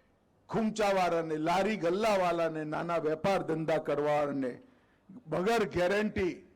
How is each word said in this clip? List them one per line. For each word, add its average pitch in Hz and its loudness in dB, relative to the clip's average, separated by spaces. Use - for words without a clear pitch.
ખૂંચાવાળાને, 185 0
લારી 190 0
ગલ્લાવાળાને, 170 0
નાના 160 -4
વેપાર 165 0
ધંધા 160 0
કરવાવાળાને 147 0
વગર 190 0
ગેરંટી 185 0